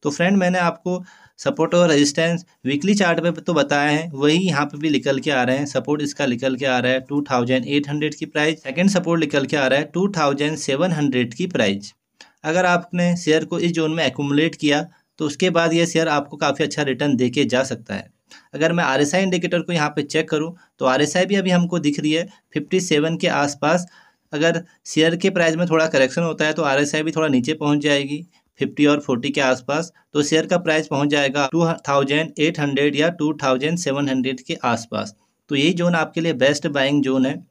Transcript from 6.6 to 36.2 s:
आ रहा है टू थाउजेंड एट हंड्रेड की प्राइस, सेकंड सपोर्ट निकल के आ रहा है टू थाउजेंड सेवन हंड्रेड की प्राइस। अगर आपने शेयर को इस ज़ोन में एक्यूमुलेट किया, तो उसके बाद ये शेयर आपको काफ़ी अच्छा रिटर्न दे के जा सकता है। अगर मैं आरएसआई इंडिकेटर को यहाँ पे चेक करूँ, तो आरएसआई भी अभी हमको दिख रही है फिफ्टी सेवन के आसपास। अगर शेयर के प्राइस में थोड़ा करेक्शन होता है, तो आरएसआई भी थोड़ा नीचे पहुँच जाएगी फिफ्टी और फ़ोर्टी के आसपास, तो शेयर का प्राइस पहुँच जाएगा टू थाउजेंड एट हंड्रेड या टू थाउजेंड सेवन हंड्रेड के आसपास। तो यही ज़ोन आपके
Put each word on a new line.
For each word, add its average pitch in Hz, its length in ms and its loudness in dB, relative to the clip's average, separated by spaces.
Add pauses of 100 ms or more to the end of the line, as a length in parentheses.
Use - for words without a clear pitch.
आ 127 140 0
रहा 123 120 0
है 131 100 0
टू 143 200 -4
थाउजेंड 127 460 0
एट 143 220 -2
हंड्रेड 147 260 -4
की 160 100 -10
प्राइस, 156 380 -2
सेकंड 165 260 0
सपोर्ट 175 300 0
निकल 147 260 0
के 156 120 -2
आ 139 100 2
रहा 135 120 2
है 151 60 -4
टू 180 220 -2 (100)
थाउजेंड 147 400 0
सेवन 151 340 -2
हंड्रेड 127 420 -2
की 185 140 -6
प्राइस। 101 460 -2 (500)
अगर 170 220 0
आपने 175 520 0
शेयर 156 280 2
को 165 140 -4
इस 175 120 0
ज़ोन 156 200 0
में 165 140 -2
एक्यूमुलेट 143 500 0
किया, 147 260 0 (380)
तो 156 60 -4
उसके 165 260 0
बाद 165 220 2
ये 170 120 2
शेयर 165 240 0
आपको 147 280 -2
काफ़ी 147 280 -2
अच्छा 147 180 -4
रिटर्न 135 320 0
दे 123 140 2
के 139 160 0
जा 123 180 0
सकता - 320 -8
है। - 140 -12 (440)
अगर 156 200 0
मैं 170 100 0
आरएसआई 143 400 2
इंडिकेटर 180 380 -2
को 175 120 -6
यहाँ 151 160 0
पे 151 140 -4
चेक 160 260 -4
करूँ, 160 240 -2 (260)
तो 135 80 -2
आरएसआई 135 380 2
भी 196 100 -2
अभी 185 160 0
हमको 175 280 2
दिख 147 200 0
रही 151 120 0
है 165 160 -2 (260)
फिफ्टी 156 280 -2
सेवन 165 360 0
के 170 120 -2
आसपास। 147 580 0 (460)
अगर 165 300 0 (240)
शेयर 165 280 2
के 185 140 0
प्राइस 165 260 0
में 175 140 0
थोड़ा 160 180 4
करेक्शन 135 360 2
होता 156 220 -2
है, 156 80 0
तो 160 100 -2
आरएसआई 143 400 0
भी 160 80 -2
थोड़ा 156 180 0
नीचे 131 260 0
पहुँच 147 240 0
जाएगी 147 460 0 (340)
फिफ्टी 139 260 0
और 147 140 4
फ़ोर्टी 135 320 -4
के 143 100 0
आसपास, 139 500 -2 (220)
तो 147 100 2
शेयर 156 220 2
का 175 120 0
प्राइस 156 300 0
पहुँच 143 220 0
जाएगा 143 420 0
टू 165 140 2 (220)
थाउजेंड 143 520 0
एट 156 200 0
हंड्रेड 143 360 0
या 147 160 2
टू 160 200 -2 (120)
थाउजेंड 139 340 0
सेवन 143 320 -2
हंड्रेड 131 320 -2
के - 220 -8
आसपास। 113 500 -4 (360)
तो 147 60 -2
यही 143 180 2
ज़ोन 170 220 0
आपके 165 260 -2